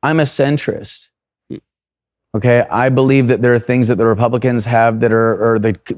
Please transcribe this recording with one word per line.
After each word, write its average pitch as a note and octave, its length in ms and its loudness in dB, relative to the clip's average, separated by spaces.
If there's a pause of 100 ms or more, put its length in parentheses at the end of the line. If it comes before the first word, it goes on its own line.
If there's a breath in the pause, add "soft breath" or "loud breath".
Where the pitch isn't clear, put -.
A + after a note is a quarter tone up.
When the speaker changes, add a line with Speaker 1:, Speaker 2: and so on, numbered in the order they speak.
Speaker 1:
I'm D#3 160 0
a D3+ 60 2
centrist. - 840 -4 (420)
Speaker 2:
Hmm. - 60 -14 (760)
Speaker 1:
Okay, A#2+ 360 2
I A#2+ 180 0
believe C3 400 2
that A#2 140 2
there B2 100 4
are A#2+ 60 2
things B2 300 0
that A#2 80 0
the A2+ 100 0
Republicans A#2 580 0
have A2+ 360 0
that A#2 120 2
are, A2+ 420 0
or A2 40 0
the G#2+ 280 -2
c-, - 120 -8